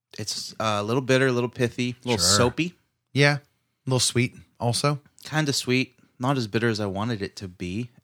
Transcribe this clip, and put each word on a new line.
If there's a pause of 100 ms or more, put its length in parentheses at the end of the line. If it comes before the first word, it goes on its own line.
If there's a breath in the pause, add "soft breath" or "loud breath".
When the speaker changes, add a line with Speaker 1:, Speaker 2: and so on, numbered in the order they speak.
(180)
Speaker 1:
It's,
uh,
a
little
bitter,
a
little
pithy,
a
little
Speaker 2:
Sure.
Speaker 1:
soapy. (400)
Speaker 2:
Yeah.
A (460)
little
sweet (260)
also. (240)
Speaker 1:
Kinda
sweet. (240)
Not
as
bitter
as
I
wanted
it
to
be. (140)